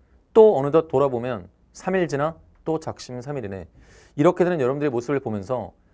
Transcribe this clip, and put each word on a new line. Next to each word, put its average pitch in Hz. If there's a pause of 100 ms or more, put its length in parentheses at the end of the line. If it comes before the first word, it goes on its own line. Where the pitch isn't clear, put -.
(340)
또 214
어느덧 143
돌아보면 123 (240)
삼 185
일 180
지나 147 (260)
또 160
작심 123
삼 143
일이네. 98 (480)
이렇게 175
되는 175
여러분들의 143
모습을 131
보면서 107 (200)